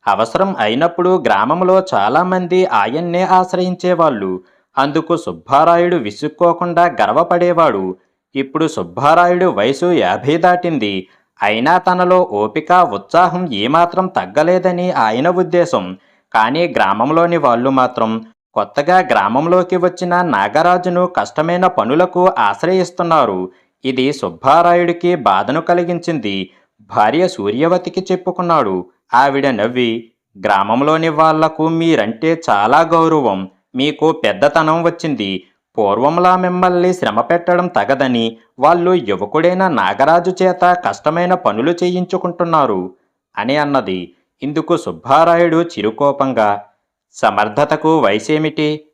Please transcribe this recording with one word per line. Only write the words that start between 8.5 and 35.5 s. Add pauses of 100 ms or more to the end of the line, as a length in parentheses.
సుబ్బారాయుడు
వయసు
యాభై
దాటింది. (360)
అయినా
తనలో
ఓపిక,
ఉత్సాహం
ఏమాత్రం
తగ్గలేదని
ఆయన
ఉద్దేశం. (360)
కానీ
గ్రామంలోని
వాళ్ళు
మాత్రం (280)
కొత్తగా
గ్రామంలోకి
వచ్చిన
నాగరాజును
కష్టమైన
పనులకు
ఆశ్రయిస్తున్నారు. (340)
ఇది
సుబ్బారాయుడికి
బాధను
కలిగించింది. (320)
భార్య
సూర్యవతికి
చెప్పుకున్నాడు. (280)
ఆవిడ
నవ్వి, (280)
"గ్రామంలోని
వాళ్లకు
మీరంటే
చాలా
గౌరవం. (260)
మీకు
పెద్దతనం
వచ్చింది. (340)